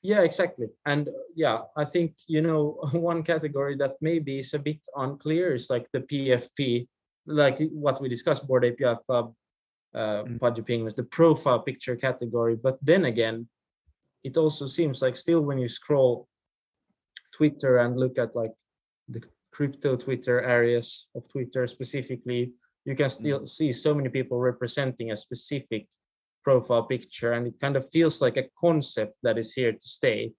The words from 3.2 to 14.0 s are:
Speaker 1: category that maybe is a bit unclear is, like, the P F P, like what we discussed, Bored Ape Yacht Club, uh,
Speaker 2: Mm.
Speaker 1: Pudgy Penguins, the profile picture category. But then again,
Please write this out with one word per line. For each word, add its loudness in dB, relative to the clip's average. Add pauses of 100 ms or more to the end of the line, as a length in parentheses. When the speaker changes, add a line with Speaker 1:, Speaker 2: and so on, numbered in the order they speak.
Speaker 1:
category -2
that -2
maybe -2
is -8
a -2
bit -6 (100)
unclear -2
is, -6
like, -2
the -2
P -2
F 0
P, -2 (380)
like 4 (140)
what 0
we -4
discussed, -2
Bored 4
Ape 0
Yacht 0
Club, -2 (600)
uh, -4
Speaker 2:
Mm. -8
Speaker 1:
Pudgy 0
Penguins, -4
the -4
profile 4
picture -6
category. 0
But 0
then 4
again, -2 (760)